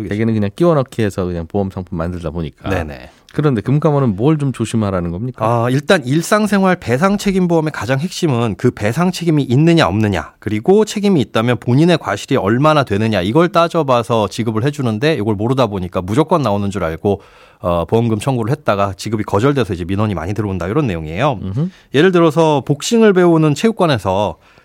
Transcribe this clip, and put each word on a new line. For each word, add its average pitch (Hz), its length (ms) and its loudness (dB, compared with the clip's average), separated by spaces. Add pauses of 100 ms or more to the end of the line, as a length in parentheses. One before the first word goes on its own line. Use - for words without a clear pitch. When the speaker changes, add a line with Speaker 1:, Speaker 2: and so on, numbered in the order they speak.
Speaker 1:
계십니다. 98 100 -6
Speaker 2:
대개는 113 200 0
그냥 104 200 -2
끼워 170 220 2
넣기 123 260 -4
해서 98 220 -2
그냥 85 240 -6
보험 98 240 -2
상품 90 260 -8
만들다 85 320 -6
보니까. 78 380 -8
Speaker 1:
네네. 78 400 -6 (240)
Speaker 2:
그런데 143 300 0
금감원은 139 540 0
뭘 147 220 2
좀 139 140 -2
조심하라는 98 580 -2
겁니까? 110 340 -6
Speaker 1:
아, 117 260 2
일단 147 340 2
일상생활 190 720 0
배상 190 400 0
책임 185 320 0
보험의 156 240 0
가장 131 260 -4
핵심은 120 600 -2
그 127 120 2
배상 139 420 -2
책임이 160 320 0
있느냐 156 420 4
없느냐, 98 520 0
그리고 180 460 2
책임이 202 360 0
있다면 117 400 0
본인의 156 380 2
과실이 104 380 -4
얼마나 131 480 2
되느냐, 107 380 0
이걸 147 280 2
따져봐서 131 800 2
지급을 110 360 -4
해주는데, 135 500 0
이걸 104 200 -2
모르다 120 340 2
보니까 92 340 -4
무조건 147 400 0
나오는 101 280 0
줄 95 140 -4
알고, 82 360 -2 (400)
어, 87 260 0
보험금 110 320 0
청구를 123 340 -2
했다가 101 440 -2
지급이 107 280 -4
거절돼서 120 500 0
이제 85 100 -6
민원이 98 300 -2
많이 82 200 -6
들어온다, 95 340 -4
이런 139 180 -2
내용이에요. 92 560 -4
Speaker 2:
음흠. 117 260 -4 (260)
Speaker 1:
예를 175 180 4
들어서 160 540 2
복싱을 220 480 2
배우는 165 400 4
체육관에서 120 840 0 (280)